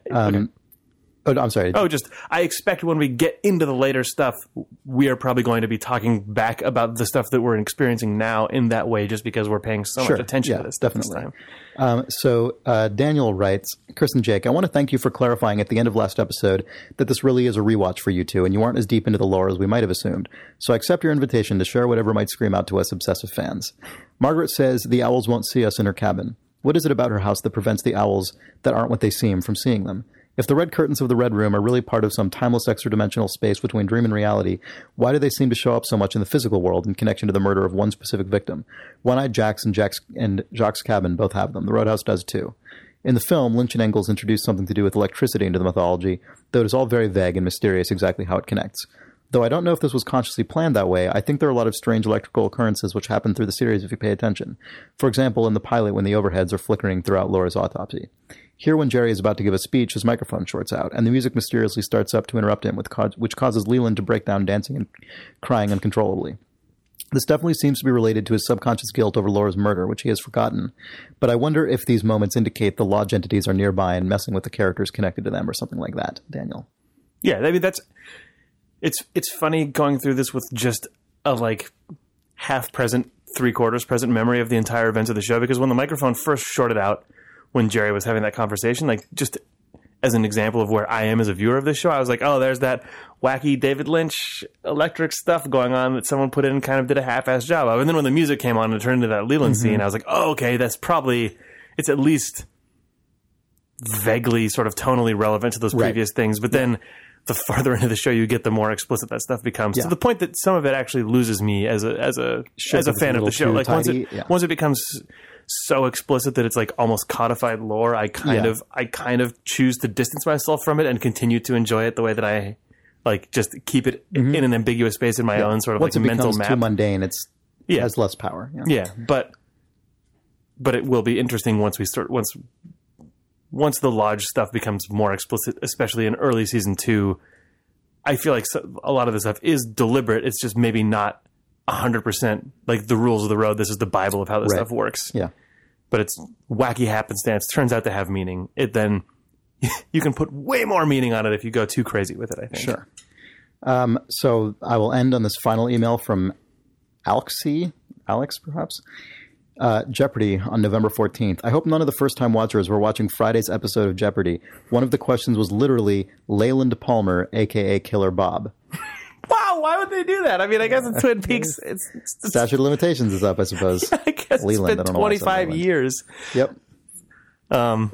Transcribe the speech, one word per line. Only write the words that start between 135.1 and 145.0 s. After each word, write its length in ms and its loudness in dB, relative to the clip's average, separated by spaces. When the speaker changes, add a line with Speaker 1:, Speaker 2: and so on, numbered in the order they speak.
Speaker 2:
explicit, 500 -6
especially 440 -2
in 100 -2
early 280 0
season 300 0
two. 440 0
I 120 0
feel 160 0
like 140 0
so, 360 -8
a 100 -2
lot 140 2
of 80 0
the 60 0
stuff 220 -2
is 220 2
deliberate. 640 0
It's 160 -6
just 160 -4
maybe 240 2
not 400 0
a 40 0
hundred 300 0
percent, 480 -2
like, 200 0
the 100 2
rules 260 2
of 60 0
the 80 2
road. 200 2
This 140 -2
is 80 -8
the 80 -2
Bible 340 0
of 80 -6
how 120 0
this 120 2
Speaker 1:
Right. 60 2
Speaker 2:
stuff 120 -4
works. 440 -4